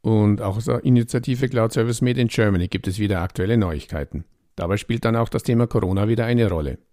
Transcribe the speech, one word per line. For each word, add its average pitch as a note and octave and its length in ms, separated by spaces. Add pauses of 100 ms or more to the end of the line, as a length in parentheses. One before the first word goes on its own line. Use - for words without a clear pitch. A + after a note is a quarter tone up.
Und G#2 380
auch G2 160
aus A2 80
der A#2+ 180
Initiative B2 680
Cloud A2+ 260
Service A#2 260
Made B2 200
in A#2 80
Germany G2 400
gibt - 200
es F#2+ 100
wieder G2 220
aktuelle F#2+ 380
Neuigkeiten. D#2 640 (320)
Dabei F#2 220
spielt - 260
dann A2+ 100
auch A2+ 140
das - 140
Thema A#2+ 240
Corona G2 420
wieder A#2 160
eine A#2 240
Rolle. D2+ 300 (140)